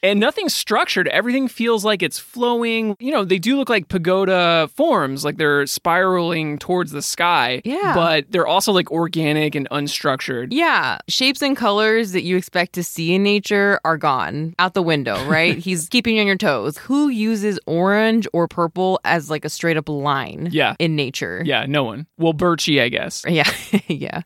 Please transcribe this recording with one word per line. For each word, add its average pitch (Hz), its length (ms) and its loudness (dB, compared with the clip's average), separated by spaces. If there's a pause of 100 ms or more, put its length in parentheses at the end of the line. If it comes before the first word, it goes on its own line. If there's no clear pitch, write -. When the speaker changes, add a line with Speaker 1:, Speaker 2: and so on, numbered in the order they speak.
Speaker 1:
And 202 160 4
nothing's 294 360 0
structured. 214 540 0
Everything 247 380 0
feels 226 380 0
like 208 160 2
it's 165 180 -4
flowing. 233 800 -2
You 254 120 -4
know, 220 120 0
they 185 160 2
do 233 180 2
look 269 120 -2
like 214 180 0
pagoda 180 880 2
forms, 156 480 2
like 151 140 -4
they're 147 300 2
spiraling 170 880 0
towards 175 340 -2
the 143 100 -8
sky. 139 640 0
Speaker 2:
Yeah. 339 280 -2
Speaker 1:
But 165 380 2
they're 170 160 2
also, 190 240 2
like, 180 200 2
organic 156 640 0
and 139 140 -4
unstructured. 135 840 -4
Speaker 2:
Yeah. 240 460 0 (100)
Shapes 262 340 0
and 277 140 0
colors 220 580 2
that 185 100 0
you 180 140 0
expect 180 360 -2
to 175 100 -4
see 170 300 -2
in 190 100 2
nature 202 600 2
are 160 120 0
gone 143 640 -2
out 180 140 2
the 196 100 0
window, 135 440 0
right? 160 300 2
Speaker 1:
<laughs> 175 100 -8
Speaker 2:
He's 170 220 -4
keeping 233 260 2
you 214 60 2
on 208 60 2
your 196 100 2
toes. 147 420 0
Who 285 300 0
uses 214 580 -2
orange 202 680 2
or 170 140 2
purple 185 580 0
as, 151 240 0
like, 151 160 -4
a 151 40 -4
straight 165 280 -2
up 156 120 -4
line 139 600 -4
Speaker 1:
Yeah. 139 280 2
Speaker 2:
in 160 160 0
nature? 127 500 -4
Speaker 1:
Yeah, 131 220 0
no 143 160 0
one. 117 240 -8 (100)
Well, 165 160 2
Birchie, 160 480 2
I 120 80 2
guess. - 380 -6
Speaker 2:
Yeah. 160 220 2 (220)
<laughs> 202 160 0
Yeah. - 380 -6